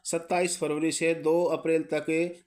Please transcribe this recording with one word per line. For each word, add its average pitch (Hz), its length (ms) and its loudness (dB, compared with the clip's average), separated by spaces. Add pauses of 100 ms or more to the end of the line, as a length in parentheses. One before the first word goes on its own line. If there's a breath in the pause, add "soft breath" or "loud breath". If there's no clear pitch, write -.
सत्ताईस 175 520 -2
फरवरी 156 340 0
से 165 220 0
दो 160 300 2
अप्रैल 160 380 0
तक 160 540 -2 (120)